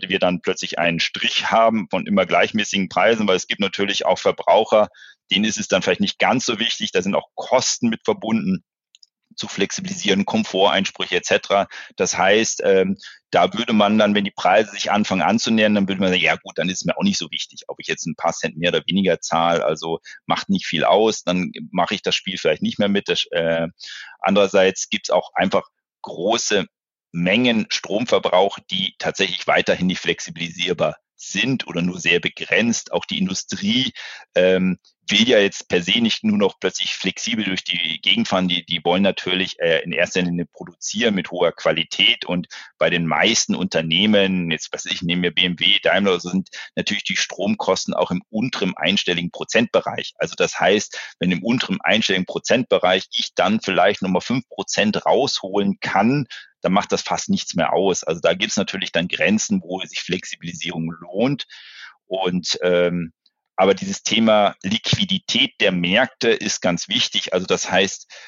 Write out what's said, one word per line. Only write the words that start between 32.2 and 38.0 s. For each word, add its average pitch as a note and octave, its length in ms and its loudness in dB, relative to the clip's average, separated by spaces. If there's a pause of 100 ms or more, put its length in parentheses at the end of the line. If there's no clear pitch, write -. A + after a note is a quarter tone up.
Auch - 140 -2
die E2 120 -6
Industrie, G2+ 760 -4 (420)
ähm, F#2 420 4 (300)
will G#2+ 200 4
ja A#2 120 6
jetzt G2 280 0
per F2+ 160 0
se G2+ 160 0
nicht A2+ 240 0
nur G#2 140 2
noch G2+ 220 2
plötzlich - 340 -4
flexibel G#2+ 500 -4
durch F#2+ 220 -4
die E2+ 360 -4